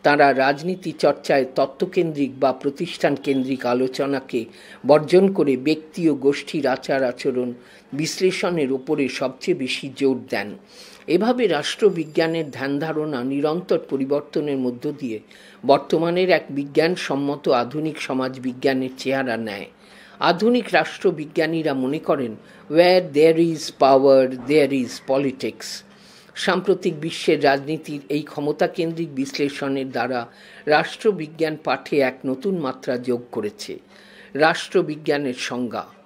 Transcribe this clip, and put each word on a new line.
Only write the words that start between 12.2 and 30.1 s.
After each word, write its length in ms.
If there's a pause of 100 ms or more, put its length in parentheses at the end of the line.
ধ্যানধারণা 720
নিরন্তর 560
পরিবর্তনের 800
মধ্য 340
দিয়ে 280 (460)
বর্তমানের 640
এক 200
বিজ্ঞানসম্মত 1000
আধুনিক 520
সমাজবিজ্ঞানের 960
চেহারা 400
নেয়। 280 (540)
আধুনিক 520
রাষ্ট্রবিজ্ঞানীরা 1000
মনে 260
করেন, 360 (360)
"Where 300 (160)
there 200
is 340 (100)
power, 720
there 200
is 420
politics।" 680 (520)
সাম্প্রতিক 640
বিশ্বের 440
রাজনীতির 680
এই 120
ক্ষমতাকেন্দ্রিক 920
বিশ্লেষণের 760
দ্বারা 360 (380)